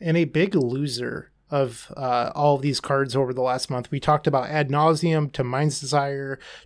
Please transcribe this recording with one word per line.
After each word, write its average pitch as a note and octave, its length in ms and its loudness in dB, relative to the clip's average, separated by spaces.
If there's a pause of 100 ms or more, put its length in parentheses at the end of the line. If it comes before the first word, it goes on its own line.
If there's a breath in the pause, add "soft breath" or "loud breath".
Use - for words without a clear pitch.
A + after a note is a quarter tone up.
And E3 160 0
a E3+ 100 2
big E3 280 0
loser B2+ 800 -2 (180)
of, C3 460 -2
uh, B2 400 0
all D3 180 4
of C3+ 80 -2
these C#3+ 180 0
cards C3+ 360 0
over C3 160 0
the B2+ 100 -2
last B2+ 260 0
month. B2 220 -6
We C#3+ 80 -4
talked D3+ 300 2
about C3 220 0
Ad D3 200 0
Nauseam D#3 600 2
to - 120 -4
Mind's C#3 380 0
Desire C#3 580 -2 (280 loud breath)